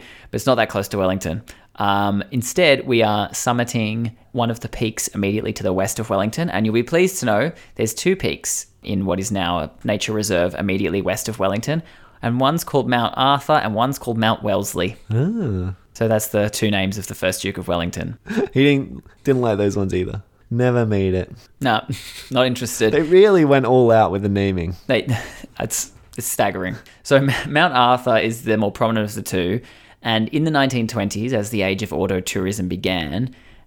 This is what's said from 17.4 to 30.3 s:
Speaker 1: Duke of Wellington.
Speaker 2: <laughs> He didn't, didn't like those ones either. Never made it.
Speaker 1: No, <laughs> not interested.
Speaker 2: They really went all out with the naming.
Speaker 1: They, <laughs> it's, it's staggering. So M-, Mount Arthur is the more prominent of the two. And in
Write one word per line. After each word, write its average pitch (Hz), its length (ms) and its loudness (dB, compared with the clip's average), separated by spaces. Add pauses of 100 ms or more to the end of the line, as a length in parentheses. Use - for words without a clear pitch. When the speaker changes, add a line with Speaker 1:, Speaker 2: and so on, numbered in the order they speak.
Speaker 1:
Duke 98 160 -4
of 87 100 -8
Wellington. 87 540 -4
Speaker 2:
<laughs> 226 320 -4
He 135 100 4
didn't, 139 400 0 (200)
didn't 127 180 2
like 110 160 0
those 101 180 2
ones 95 160 -2
either. 92 300 -4 (280)
Never 120 360 2
made 98 280 2
it. 90 160 -2 (300)
Speaker 1:
No, 117 240 0 (240)
<laughs> - 220 -16
not 127 160 2
interested. 120 480 0
Speaker 2:
They 160 80 4
really 185 420 6
went 139 220 6
all 123 240 6
out 107 220 6
with 98 100 -2
the 104 80 0
naming. 95 460 0 (100)
Speaker 1:
They, 110 200 0 (280)
<laughs> - 260 -14
it's, - 320 -6 (240)
it's 120 100 -8
staggering. 92 500 -2 (260)
So 139 140 4
M-, 139 360 0
Mount 151 220 2
Arthur 123 420 4
is 113 280 0
the 110 120 2
more 104 160 0
prominent 113 380 0
of 101 40 -12
the 101 80 -8
two. 92 380 -2 (420)
And 110 260 0
in 147 160 0